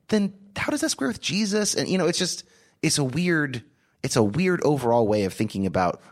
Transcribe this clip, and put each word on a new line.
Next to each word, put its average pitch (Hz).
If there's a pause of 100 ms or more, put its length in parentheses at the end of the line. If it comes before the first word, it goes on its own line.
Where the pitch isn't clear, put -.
then 202 (240)
how -
does 294
that 320
square -
with -
Jesus? 107
And, -
you 185
know, 165
it's 170
just, - (400)
it's 156
a 147
weird, 147 (400)
it's -
a 117
weird 165
overall 120
way 104
of 92
thinking 101
about 92 (120)